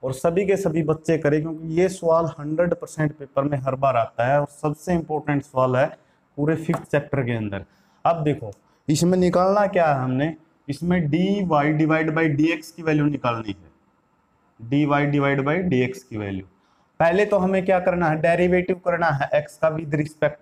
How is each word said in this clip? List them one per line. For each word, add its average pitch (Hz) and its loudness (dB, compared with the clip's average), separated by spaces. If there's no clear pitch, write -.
और 131 -4
सभी 170 0
के 185 2
सभी 170 -2
बच्चे 156 0
करे, 156 2
क्योंकि 160 -4
ये 185 2
सवाल 165 2
हंड्रेड 160 0
परसेंट 151 -4
पेपर 139 -4
में 147 0
हर 131 -2
बार 131 2
आता 113 0
है 143 2
और 143 -2
सबसे 151 -4
important 147 -2
सवाल 127 0
है 139 4
पूरे 147 0
fifth 160 -4
chapter 143 -2
के 120 -2
अंदर। 101 -6
अब 165 2
देखो, 139 -2
इसमें 170 2
निकालना 185 2
क्या 175 2
है 135 0
हमने, 135 -2
इसमें 170 0
डी 190 0
वाई 151 2
divide 160 2
by 160 0
डी 151 2
एक्स - -6
की 170 -16
value 151 2
निकालनी 120 -2
है, 90 -16
डी 139 0
वाई 143 2
divide 139 2
by 147 0
डी 175 -2
एक्स 123 -4
की 117 -12
value। 98 -6
पहले 175 2
तो 208 2
हमें 185 0
क्या 185 2
करना 175 0
है, 156 0
Derivative 180 2
करना 170 0
है 143 -2
एक्स 147 -4
का 160 0
with 156 -4
respect 151 -2